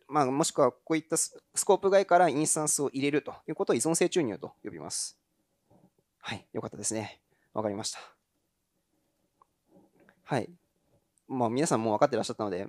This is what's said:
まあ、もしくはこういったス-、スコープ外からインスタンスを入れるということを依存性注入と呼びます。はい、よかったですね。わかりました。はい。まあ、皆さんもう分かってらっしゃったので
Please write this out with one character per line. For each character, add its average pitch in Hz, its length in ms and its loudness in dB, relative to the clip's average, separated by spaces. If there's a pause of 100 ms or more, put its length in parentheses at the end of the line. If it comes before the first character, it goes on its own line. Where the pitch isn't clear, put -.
ま 147 140 0
あ、 135 40 4
も 139 180 0
し - 80 0
く 156 100 0
は 123 100 6
こ - 240 -4
う - 20 0
い 156 40 -2
っ - 60 -20
た 165 80 -2
ス-、 - 240 -4 (140)
ス - 100 -4
コ 196 120 6
ー - 20 -4
プ 196 140 2
外 196 160 6
か - 100 6
ら - 100 8
イ 147 140 0
ン 151 60 0
ス - 80 0
タ 156 80 -2
ン 151 40 -2
ス - 140 0
を 135 80 0
入 135 140 -4
れ 143 80 2
る 143 100 2
と - 140 -12 (120)
い 151 40 -10
う 151 40 -6
こ 196 100 -2
と 202 80 2
を - 20 4
依 117 40 0
存 160 140 0
性 170 160 2
注 175 140 0
入 104 160 -2
と 80 140 -12 (100)
呼 104 80 -10
び 82 80 -14
ま 76 100 -12
す。 - 260 -8 (1040)
は - 120 -10
い、 - 200 -12
よ 113 80 -6
か 117 60 -10
っ - 40 -10
た - 60 -18
で 104 60 -12
す 107 120 -4
ね。 107 260 -10 (320)
わ 110 80 -4
か 107 80 -2
り 98 60 -4
ま 107 80 -10
し - 80 -6
た。 - 80 -14 (2250)
は 135 160 -2
い。 101 100 -8 (760)
ま 127 180 -2
あ、 110 60 0
皆 131 160 0
さ 147 80 0
ん 110 80 0
も 113 80 0
う - 20 0
分 104 60 -2
か 147 80 6
っ - 20 -2
て 131 60 -4
ら 110 80 -2
っ - 20 -6
し - 60 -8
ゃ - 20 -6
っ - 20 -8
た 110 80 -6
の 104 60 -4
で 92 200 -6